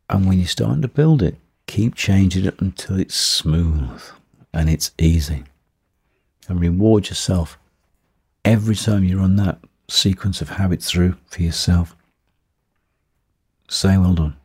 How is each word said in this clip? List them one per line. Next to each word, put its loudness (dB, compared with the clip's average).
And 0
when 2
you're 0
starting -2
to -2
build 2
it, -2
keep -2
changing 2
it -6
until -6
it's -4
smooth -2
and 0
it's -2
easy. 0
And -2
reward 2
yourself -4
every 2
time 0
you 0
run 2
that -2
sequence -2
of -8
habits -2
through 2
for -8
yourself. 0
Say, 2
"Well 4
done." -2